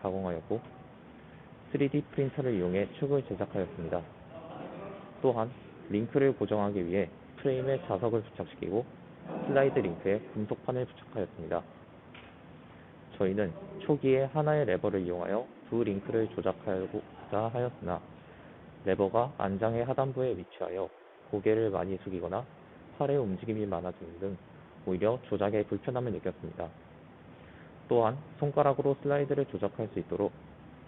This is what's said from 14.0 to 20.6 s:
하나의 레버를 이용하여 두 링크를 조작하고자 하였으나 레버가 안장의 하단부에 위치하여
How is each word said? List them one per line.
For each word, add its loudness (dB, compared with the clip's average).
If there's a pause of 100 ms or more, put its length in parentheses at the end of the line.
하나의 4
레버를 2
이용하여 0 (240)
두 4
링크를 0
조작하고자 -2
하였으나 -2 (840)
레버가 4
안장의 2
하단부에 0
위치하여 -4 (420)